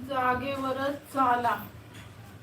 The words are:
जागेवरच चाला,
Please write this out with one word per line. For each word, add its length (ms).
जागेवरच 1120
चाला, 520